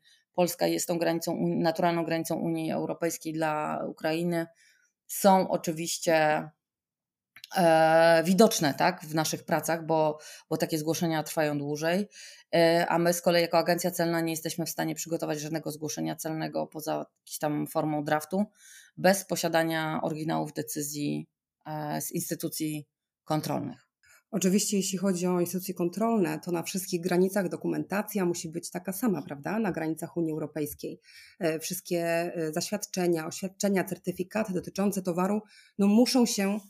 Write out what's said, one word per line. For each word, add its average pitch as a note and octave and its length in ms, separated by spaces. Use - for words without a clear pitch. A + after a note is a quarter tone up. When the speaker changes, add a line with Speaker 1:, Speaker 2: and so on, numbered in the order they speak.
Speaker 1:
Polska F3 320
jest E3 220
tą F3 100
granicą, E3 380
naturalną E3+ 460
granicą E3 320
Unii D#3+ 360
Europejskiej D#3+ 600
dla D#3 560
Ukrainy, E3 580
są F#3+ 420
oczywiście, D#3+ 1000
e, E3 680
widoczne, F3+ 500
tak, F3 300
w D3+ 100
naszych D#3 300
pracach, D#3+ 420
bo, D#3 320
bo D#3+ 60
takie E3 220
zgłoszenia D#3+ 440
trwają D3+ 360
dłużej. D#3+ 500
E, E3+ 340
a E3 100
my E3+ 140
z F3 100
kolei E3+ 200
jako E3+ 160
agencja F3 320
celna E3+ 300
nie E3 120
jesteśmy D#3+ 340
w - 40
stanie D#3+ 240
przygotować D#3+ 460
żadnego D#3 300
zgłoszenia D#3 460
celnego D#3 500
poza D#3 260
jakąś - 460
tam D3+ 280
formą D3+ 380
draftu, D#3 400
bez F#3 280
posiadania E3 800
oryginałów D#3 500
decyzji, D3 760
e, D3+ 340
z - 120
instytucji D#3+ 720
kontrolnych. D3+ 640
Speaker 2:
Oczywiście, G3+ 460
jeśli F#3+ 220
chodzi F3+ 280
o F3+ 140
instytucje F3 340
kontrolne, F3+ 640
to F3 120
na E3+ 100
wszystkich F3+ 380
granicach F#3 480
dokumentacja F3 760
musi F3 240
być E3 220
taka F3+ 220
sama, F#3 300
prawda? D#3 360
Na G3+ 140
granicach D#3+ 440
Unii D#3+ 160
Europejskiej. D3+ 680
E, D#3+ 180
wszystkie, E3+ 480
e, E3+ 460
zaświadczenia, F3 760
oświadczenia, F#3+ 580
certyfikaty F#3 680
dotyczące F#3 500
towaru, F#3 400
no, G3+ 80
muszą A#3+ 400
się G3+ 320